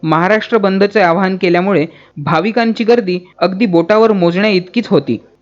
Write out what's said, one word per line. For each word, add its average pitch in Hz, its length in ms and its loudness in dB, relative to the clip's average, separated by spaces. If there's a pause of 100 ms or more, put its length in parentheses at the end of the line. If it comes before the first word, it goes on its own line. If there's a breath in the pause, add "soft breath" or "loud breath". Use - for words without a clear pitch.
महाराष्ट्र 180 560 0
बंदचे 202 420 0
आवाहन 185 360 0
केल्यामुळे 175 500 0 (300 loud breath)
भाविकांची 214 680 -2
गर्दी 202 340 0 (200 loud breath)
अगदी 190 280 0
बोटावर 208 460 2
मोजण्या 185 380 0
इतकीच - 380 -2
होती. 139 300 0 (240)